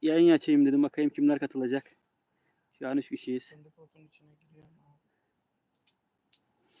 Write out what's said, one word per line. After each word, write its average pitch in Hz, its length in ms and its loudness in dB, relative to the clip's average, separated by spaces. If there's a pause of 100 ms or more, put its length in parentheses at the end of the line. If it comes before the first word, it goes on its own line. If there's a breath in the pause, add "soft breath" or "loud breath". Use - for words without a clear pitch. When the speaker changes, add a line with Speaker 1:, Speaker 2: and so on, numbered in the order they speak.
Speaker 1:
yayın 165 300 4
açayım 147 340 2
dedim. 143 160 0
Bakayım 147 280 -4
kimler 143 280 0
katılacak. 135 580 -6 (800)
Şu 135 100 -10
an 135 80 -4
üç 139 120 -6
kişiyiz. - 420 -10
Speaker 2:
Fındık 156 280 -20
otun 156 220 -20
içine 151 340 -20
giriyorum 156 500 -20
abi. 147 140 -20 (1800)